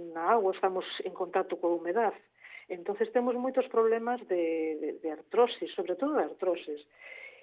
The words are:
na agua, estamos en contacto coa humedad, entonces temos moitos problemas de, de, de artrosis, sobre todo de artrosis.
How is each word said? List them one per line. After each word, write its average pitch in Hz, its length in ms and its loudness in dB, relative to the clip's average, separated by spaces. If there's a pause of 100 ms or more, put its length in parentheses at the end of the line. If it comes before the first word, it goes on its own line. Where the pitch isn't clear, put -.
(160)
na 170 160 2
agua, 196 240 4
estamos 185 320 -2 (160)
en 185 100 -6
contacto 185 460 -2
coa 170 160 2
humedad, 180 400 0 (560)
entonces 202 400 -2
temos 247 240 2
moitos 254 320 0
problemas 226 640 2
de, 165 480 0
de, 151 100 -4 (140)
de 160 80 -2
artrosis, 202 640 2
sobre 180 240 -2
todo 285 180 0
de 180 80 4
artrosis. 160 560 -2 (600)